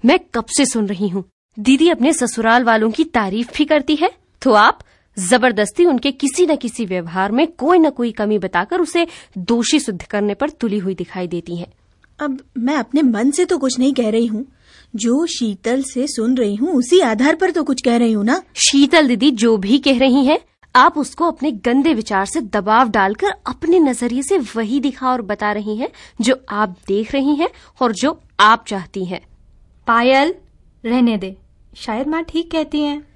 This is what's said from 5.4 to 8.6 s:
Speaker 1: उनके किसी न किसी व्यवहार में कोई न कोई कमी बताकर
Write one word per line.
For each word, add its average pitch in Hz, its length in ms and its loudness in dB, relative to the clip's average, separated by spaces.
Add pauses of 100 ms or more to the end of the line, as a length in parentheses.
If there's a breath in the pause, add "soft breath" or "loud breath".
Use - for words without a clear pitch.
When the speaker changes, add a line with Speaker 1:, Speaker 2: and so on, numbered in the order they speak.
Speaker 1:
उनके 277 260 0
किसी 285 340 0
न 302 100 0
किसी 233 300 -6
व्यवहार 185 460 -4
में 277 160 2
कोई 339 300 2
न 311 120 4
कोई 240 220 -4
कमी 208 260 -2
बताकर 190 420 -2